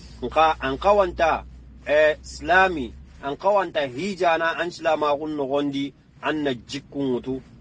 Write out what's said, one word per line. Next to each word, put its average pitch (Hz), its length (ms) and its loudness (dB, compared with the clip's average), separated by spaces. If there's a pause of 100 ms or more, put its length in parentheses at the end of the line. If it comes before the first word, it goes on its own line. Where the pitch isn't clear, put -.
(220)
nka, 156 380 2
an 135 180 -4
kawanta, 175 640 2 (420)
eh, 151 360 4
Islami, 165 720 0 (300)
an 143 140 -4
kawanta 170 500 0
hija 165 520 0
na 165 200 0
an 170 100 -2
Islam 160 340 -2
a 147 140 2
gun 156 200 -6
nogondi, 139 560 -2 (300)
an 147 220 -2
na 139 100 0
jikkun 135 580 -6
wutu, 127 300 -4 (180)